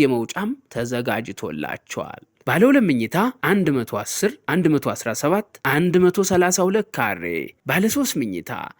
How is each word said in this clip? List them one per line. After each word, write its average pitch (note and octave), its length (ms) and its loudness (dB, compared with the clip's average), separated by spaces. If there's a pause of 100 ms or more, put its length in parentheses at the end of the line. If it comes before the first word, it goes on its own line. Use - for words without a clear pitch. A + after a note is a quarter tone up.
መውጫም C3 420 -2 (200)
ተዘጋጅቶላቸዋል። A2+ 1500 -6 (240)
ባለ C#3 180 2
ሁለት C4+ 220 6
መኝታ A#2+ 300 0 (280)
አንድ F3+ 280 2
መቶ B2 240 -2
አስር፣ C#3+ 360 -2 (160)
አንድ E3 200 2
መቶ D3 200 2
አስራ A#2 260 -4
ሰባት፣ F3 340 0 (180)
አንድ D#3 320 2
መቶ F3+ 260 4
ሠላሳ F3+ 380 2
ሁለት G3 300 0
ካሬ፣ G2+ 320 -4 (420)
ባለ D3+ 240 0
ሶስት C4+ 260 -2
መኝታ G#2 360 -6 (280)